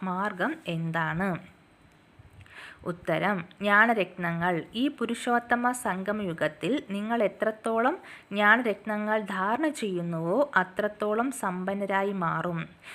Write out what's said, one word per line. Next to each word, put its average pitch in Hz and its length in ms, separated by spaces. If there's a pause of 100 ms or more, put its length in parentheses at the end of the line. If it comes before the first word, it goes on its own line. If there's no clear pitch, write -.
മാർഗം 190 520 (120)
എന്താണ്?" 165 680 (1500)
ഉത്തരം, 175 600 (160)
ജ്ഞാനരത്നങ്ങൾ. 180 1000 (120)
ഈ 247 120
പുരുഷോത്തമ 240 840
സംഗമയുഗത്തിൽ 190 1160
നിങ്ങൾ 214 340
എത്രത്തോളം 226 720 (340)
ജ്ഞാനരത്നങ്ങൾ 214 920
ധാരണ 208 480
ചെയ്യുന്നുവോ, 180 880
അത്രത്തോളം 208 760
സമ്പന്നരായി 196 800
മാറും. 165 580 (260)